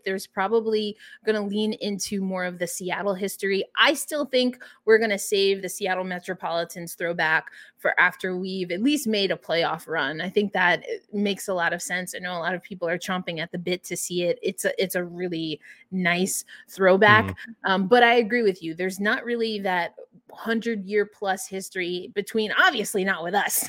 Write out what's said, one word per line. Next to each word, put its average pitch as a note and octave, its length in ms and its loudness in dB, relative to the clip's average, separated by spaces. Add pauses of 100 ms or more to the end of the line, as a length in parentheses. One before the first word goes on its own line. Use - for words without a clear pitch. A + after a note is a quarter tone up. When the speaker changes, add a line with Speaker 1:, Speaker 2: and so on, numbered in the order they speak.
Speaker 1:
There's F#3+ 220 -4
probably G#3+ 680 0 (300)
gonna A3 160 0
lean G#3 320 0
into G3 480 -4
more F#3 240 -2
of F3+ 140 -6
the F3+ 80 -2
Seattle F#3 480 -2
history. G3 500 -2 (100)
I B3+ 200 6
still D4 280 -4
think B3+ 380 0 (240)
we're A3 140 8
gonna G#3+ 180 0
save G3 460 2
the A3 40 -6
Seattle F#3 360 -2
Metropolitans F3 880 -6
throwback E3 540 0 (320)
for - 200 0
after F3+ 380 2
we've F#3 340 -4
at F#3 120 -2
least C#4+ 240 2
made G3+ 240 2
a E3 40 0
playoff E3 520 -2
run. D#3 340 -2
I F3+ 80 -6
think G#3 240 0
that F3 340 2
it - 240 -8
makes G3+ 360 -2
a G3 60 -2
lot E3+ 200 0
of F3+ 80 -6
sense. F3+ 340 -6
I - 40 -10
know F3+ 140 -8
a F3 60 -6
lot E3+ 140 -2
of F3 80 -6
people F3+ 260 -8
are E3+ 120 -2
chomping F#3 400 -4
at E3 120 -8
the F3+ 60 -8
bit F3+ 280 -4
to F3 120 -8
see F3 260 -4
it. E3+ 200 0
It's - 200 -4
a, - 180 0
it's F#3 140 -2
a F3+ 80 0
really E3+ 560 -6 (320)
nice F3+ 540 0 (240)
throwback. G3 560 6
Speaker 2:
Mm-hmm. - 460 -6
Speaker 1:
Um, F#3+ 160 2
but A#3+ 160 8
I A#3 120 6
agree A#3+ 280 2
with F#3+ 180 2
you. D#3+ 140 -8
There's F#3 240 -4
not A3+ 260 0
really A3+ 340 -2
that F3+ 360 -2 (360)
hundred-year-plus G#3 1160 -2
history F3+ 680 -6
between, G#3 380 -2
obviously A#3+ 520 2
not F#3 200 -2
with F3 100 -2
us, G3+ 360 0